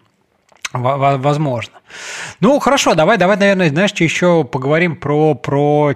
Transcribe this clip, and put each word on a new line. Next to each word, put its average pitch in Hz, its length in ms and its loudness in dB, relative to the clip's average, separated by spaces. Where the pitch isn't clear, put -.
во-, 131 260 -2
во-, 139 200 2
возможно. 143 540 -2
Ну, 262 200 4
хорошо, 254 340 0
давай, 170 240 2
давай, 185 180 2
наверное, 190 340 2
знаешь, 180 200 0
что - 140 -2
еще 165 400 0
поговорим 147 520 -2
про, 151 380 0
про 147 600 0